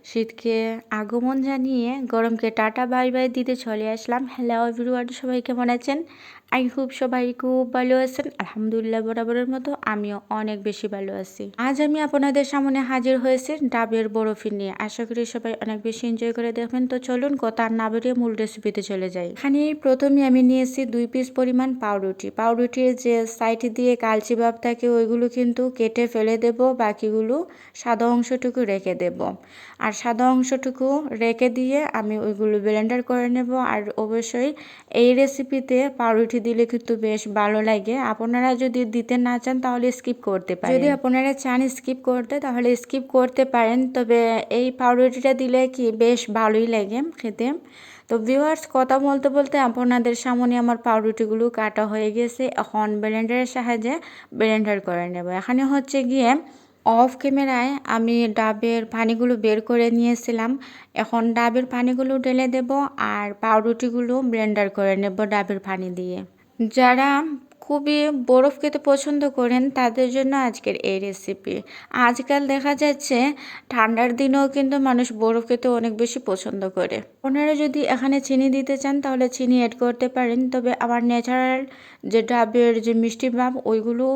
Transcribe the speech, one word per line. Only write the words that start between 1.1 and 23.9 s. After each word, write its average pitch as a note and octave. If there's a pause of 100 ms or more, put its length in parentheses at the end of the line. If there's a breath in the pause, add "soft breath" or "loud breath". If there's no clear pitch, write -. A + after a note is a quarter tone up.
জানিয়ে C4 (220)
গরমকে A3+ (100)
টাটা A3
বাই B3+
বাই B3+ (100)
দিতে B3+ (100)
চলে G#3+
আসলাম। A#3+ (120)
হ্যালো A#3 (140)
এভরিওয়ান, A#3+ (140)
সবাই B3+
কেমন B3
আছেন? C4+ (600 loud breath)
I C4 (100)
hope C4+
সবাই B3+ (160)
খুব B3+ (140)
ভালো B3+ (100)
আছেন। C4 (160)
আলহামদুলিল্লাহ, A3
বরাবরের A#3
মতো C4 (220)
আমিও G#3 (240)
অনেক G#3+ (100)
বেশি G3+
ভালো G3 (100)
আছি। F#3+ (220)
আজ C4+ (100)
আমি D4
আপনাদের C#4+
সামনে C#4 (120)
হাজির C4
হয়েছি C4 (220)
ডাবের A3+
বরফি A3
নিয়ে। G3 (140)
আশা G#3+
করি A#3 (120)
সবাই A3+ (100)
অনেক G#3+
বেশি A3+
এনজয় A#3
করে A#3
দেখবেন। A#3
তো B3+ (120)
চলুন B3+ (120)
কথা A3+ (160)
না A3
বাড়িয়ে A#3
মূল A#3 (100)
রেসিপিতে G#3
চলে F#3
যাই। F3 (100)
এখানে C#4+ (240)
প্রথমে C#4 (100)
আমি B3+ (100)
নিয়েছি B3+ (140)
দুই A#3+
পিস B3+ (120)
পরিমাণ B3+ (140)
পাউরুটি। G3 (120)
পাউরুটির A#3+ (120)
যে A#3+ (220)
সাইড A3+ (160)
দিয়ে B3 (120)